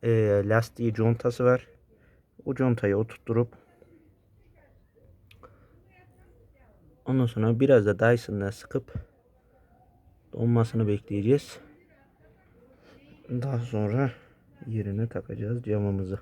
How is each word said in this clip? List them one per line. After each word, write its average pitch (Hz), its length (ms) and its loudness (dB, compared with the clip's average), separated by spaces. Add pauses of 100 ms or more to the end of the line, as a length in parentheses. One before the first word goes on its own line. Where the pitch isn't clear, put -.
Ee, 110 420 4
lastiği, 113 480 0
contası 117 500 0
var. 123 240 4 (760)
O 135 100 -4
contayı 113 420 2
oturtturup 113 560 -2 (3500)
ondan 131 200 2
sonra 113 340 0
biraz 131 260 6
da 101 140 0
Dyson'la 107 520 0
sıkıp - 420 -10 (1400)
donmasını 117 540 0
bekleyeceğiz. 104 720 -2 (1700)
Daha 123 300 -4
sonra 117 520 -2 (560)
yerine 110 420 -4
takacağız 117 540 -8
camımızı. 101 580 -2